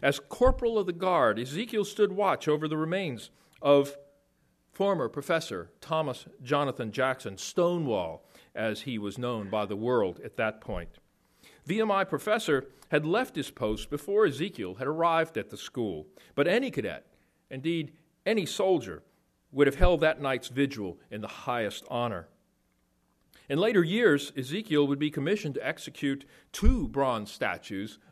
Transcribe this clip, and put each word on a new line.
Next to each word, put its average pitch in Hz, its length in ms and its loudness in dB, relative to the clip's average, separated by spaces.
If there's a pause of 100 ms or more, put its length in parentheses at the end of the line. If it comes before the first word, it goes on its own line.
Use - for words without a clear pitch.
As 143 180 2
corporal 247 580 2
of 190 80 0
the 180 60 -2
guard, 165 460 4
Ezekiel 196 460 -2
stood 202 280 0
watch 185 360 0
over 151 180 2
the 156 120 -2
remains 160 520 -4 (300)
of 143 380 4 (720)
former 185 380 0
Professor 139 640 -4 (100)
Thomas 156 460 -4 (160)
Jonathan 135 480 0
Jackson, 123 460 -2
Stonewall, 131 880 -2 (300)
as 110 280 -4
he 123 160 -6
was 101 200 -6
known 117 320 -4
by 107 160 0
the 101 100 -4
world 107 480 0
at - 120 -14
that 110 260 -2
point. 90 360 -10 (680)
V 202 140 0
M 220 100 2
I 196 140 2
professor 175 640 0 (220)
had 151 140 2
left 208 320 0
his 147 140 -4
post 110 400 -4
before 196 340 2
Ezekiel 123 520 -2
had 127 100 -8
arrived 160 500 2
at 104 140 -4
the 104 60 -12
school, 95 500 -6 (280)
but 147 120 4
any 226 240 2
cadet, 98 360 -6 (440)
indeed 156 420 -4 (320)
any 208 220 0
soldier, 151 560 0 (480)
would 139 160 6
have - 100 4
held 180 240 6
that 156 220 2
night's 135 260 -2
vigil 120 500 -2 (120)
in 107 100 -8
the 107 80 -8
highest 117 640 -4
honor. 117 380 -4 (1200)
In 143 100 -2
later 208 240 4
years, 170 560 2
Ezekiel 147 480 0
would 139 120 0
be 151 120 -2
commissioned 151 460 -2
to 113 100 -6
execute 139 580 -6 (280)
two 135 360 4
bronze 117 420 -2
statues 101 680 -6 (140)